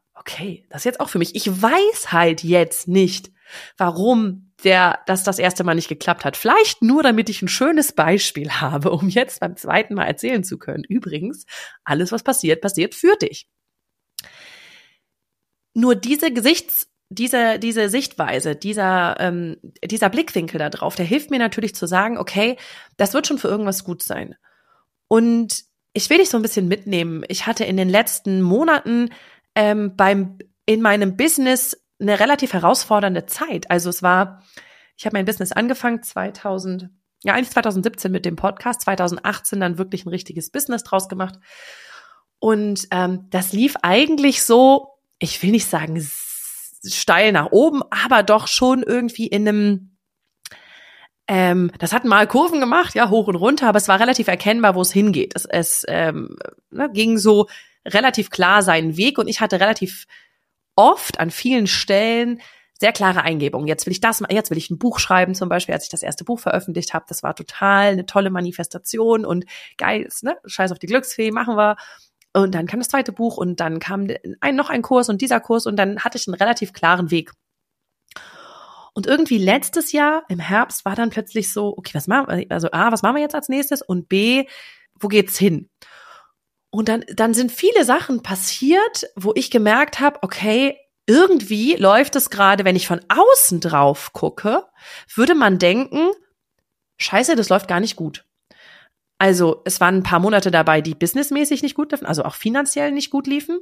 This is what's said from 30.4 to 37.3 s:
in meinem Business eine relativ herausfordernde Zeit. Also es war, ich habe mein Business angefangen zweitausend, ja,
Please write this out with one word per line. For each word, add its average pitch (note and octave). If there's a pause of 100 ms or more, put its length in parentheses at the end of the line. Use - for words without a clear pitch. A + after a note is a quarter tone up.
in A3
meinem G3+
Business B3+ (180)
eine G3+
relativ C4+
herausfordernde F#3+
Zeit. -
Also F3
es F3
war, F#3 (540)
ich -
habe G#3+
mein F#3+
Business G3
angefangen A#3+
zweitausend, F#3+ (340)
ja, G3+